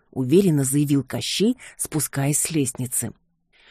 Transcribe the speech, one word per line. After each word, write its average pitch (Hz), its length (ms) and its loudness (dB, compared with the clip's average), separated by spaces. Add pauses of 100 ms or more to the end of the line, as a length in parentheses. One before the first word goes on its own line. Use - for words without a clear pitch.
(120)
уверенно 143 540 4
заявил 139 400 0
Кощей, 190 500 -2 (220)
спускаясь 143 640 -2
с - 120 -4
лестницы. 127 640 -4 (560)